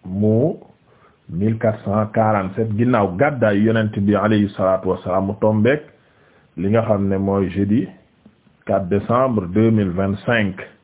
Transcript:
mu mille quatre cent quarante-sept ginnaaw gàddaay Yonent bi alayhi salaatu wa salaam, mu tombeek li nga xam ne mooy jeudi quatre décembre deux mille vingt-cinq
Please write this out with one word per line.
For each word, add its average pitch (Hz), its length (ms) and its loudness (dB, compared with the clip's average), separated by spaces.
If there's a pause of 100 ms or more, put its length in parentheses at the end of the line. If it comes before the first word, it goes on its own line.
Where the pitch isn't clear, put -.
mu 107 500 0 (720)
mille 110 300 -2
quatre 107 260 -2
cent 104 280 0
quarante-sept 107 640 0
ginnaaw 107 400 0
gàddaay 113 440 2
Yonent 110 380 2
bi 101 160 2
alayhi 104 420 2
salaatu 95 320 0
wa 90 160 -2
salaam, 95 220 -2
mu 101 140 -4
tombeek 110 420 2 (760)
li 90 140 -4
nga 110 120 2
xam 101 260 0
ne 95 100 0
mooy 98 320 0
jeudi 101 380 0 (760)
quatre 98 220 -2
décembre 107 580 0
deux 107 240 2
mille 104 200 2
vingt-cinq 98 680 -2 (280)